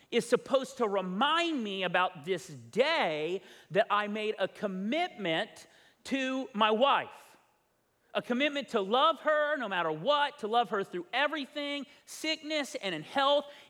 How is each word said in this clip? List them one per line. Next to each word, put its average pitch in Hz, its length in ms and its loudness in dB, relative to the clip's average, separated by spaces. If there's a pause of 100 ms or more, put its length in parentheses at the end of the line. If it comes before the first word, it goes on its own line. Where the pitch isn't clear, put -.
is 233 180 0
supposed 254 500 0
to 233 100 2
remind 240 760 0
me 196 200 -4
about 180 420 0
this 180 220 -2
day 170 960 0 (300)
that 190 180 4
I 208 200 2
made 214 300 -2
a 190 80 2
commitment 202 1200 -4 (380)
to 262 480 -2
my 214 180 4
wife. 220 360 4 (1080)
A 208 80 -2
commitment 277 480 -2
to 214 120 0
love 262 400 2
her 302 340 0
no 240 140 -4
matter 175 200 0
what, 269 500 0
to 214 80 -6
love 233 240 2
her 202 120 0
through 180 300 -8
everything, 285 720 -2 (200)
sickness 311 720 -4
and 196 180 -4
in 151 100 -6
health. 285 420 2 (240)